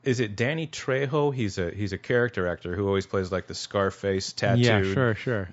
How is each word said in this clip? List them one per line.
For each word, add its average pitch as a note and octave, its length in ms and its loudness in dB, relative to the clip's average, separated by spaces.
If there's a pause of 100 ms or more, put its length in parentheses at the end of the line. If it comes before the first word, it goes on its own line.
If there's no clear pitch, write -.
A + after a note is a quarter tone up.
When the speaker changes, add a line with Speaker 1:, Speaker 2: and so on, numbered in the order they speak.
Speaker 1:
Is A#2+ 160 2
it G#2 160 -2
Danny D3 320 -2
Trejo? C#3+ 640 -2
He's G#2+ 240 -2
a, F2 140 -2
he's G2 220 -4
a F#2 40 -2
character A#2+ 500 0
actor F2 280 -4
who G2+ 100 0
always G2 220 2
plays, F#2+ 240 -2
like, F#2 160 -2
the F#2 80 -10
Scarface G2 800 -2
tattooed A#2+ 320 4
Speaker 2:
Yeah, G#2+ 180 4
sure, G#2+ 320 2
sure. G#2 380 -4